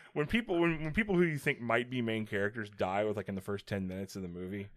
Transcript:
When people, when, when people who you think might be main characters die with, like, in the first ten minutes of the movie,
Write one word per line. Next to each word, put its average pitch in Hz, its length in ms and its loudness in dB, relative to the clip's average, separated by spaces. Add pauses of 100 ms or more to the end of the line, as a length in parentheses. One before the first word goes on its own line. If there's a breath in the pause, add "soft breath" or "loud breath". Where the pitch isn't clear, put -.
(140 soft breath)
When 147 120 0
people, 202 340 2
when, 165 240 4
when 156 80 -2
people 208 240 2
who 175 60 6
you 160 160 2
think 135 240 -2
might 120 300 2
be 127 100 0
main 113 240 0
characters 104 460 -2
die 101 320 2
with, 107 120 2
like, 104 140 -4
in 98 60 -2
the 92 60 -4
first 101 260 -6
ten 98 200 -2
minutes 95 280 -8
of 98 80 -8
the 90 40 -6
movie, 92 500 -8